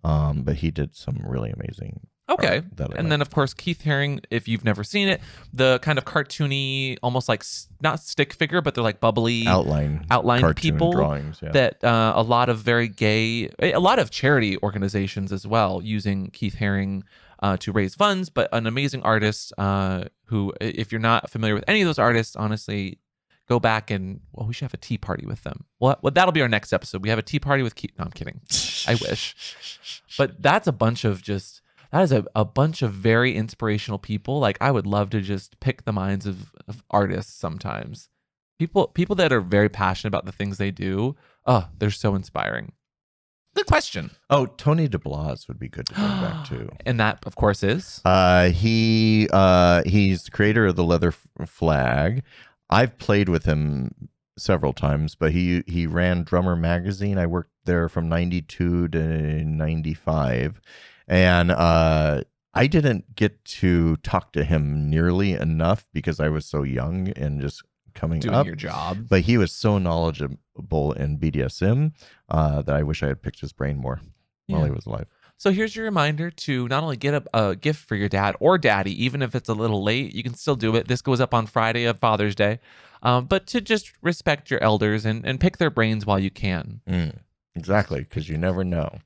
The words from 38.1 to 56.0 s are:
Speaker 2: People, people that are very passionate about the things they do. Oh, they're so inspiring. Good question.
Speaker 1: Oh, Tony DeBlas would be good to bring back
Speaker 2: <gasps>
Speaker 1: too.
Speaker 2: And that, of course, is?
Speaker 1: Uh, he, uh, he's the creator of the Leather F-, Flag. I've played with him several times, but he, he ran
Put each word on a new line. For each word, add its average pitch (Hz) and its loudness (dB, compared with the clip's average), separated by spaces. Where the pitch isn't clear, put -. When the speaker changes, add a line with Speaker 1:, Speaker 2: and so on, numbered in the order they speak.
Speaker 2:
People, 170 0
people 180 -2
that 175 2
are 120 4
very 101 4
passionate 95 -2
about 92 -2
the 95 -10
things 101 -6
they 98 -2
do. 95 -2
Oh, 113 2
they're 104 0
so 104 -2
inspiring. 55 -6
Good 415 0
question. 110 -2
Speaker 1:
Oh, 139 4
Tony 151 0
DeBlas 73 -6
would 58 -14
be 64 -10
good - -10
to - -10
bring 208 -2
back 151 -4
Speaker 2:
<gasps> 135 -16
Speaker 1:
too. 60 -8
Speaker 2:
And 120 -2
that, 110 0
of - -12
course, - 0
is? 123 -2
Speaker 1:
Uh, 90 6
he, 110 4
uh, 90 6
he's 95 2
the - -18
creator 107 2
of 90 2
the 90 0
Leather 85 2
F-, 78 -8
Flag. 78 0
I've 117 2
played 101 2
with 82 2
him 76 -2
several 71 0
times, 73 -2
but 80 0
he, 87 0
he 85 -2
ran 87 0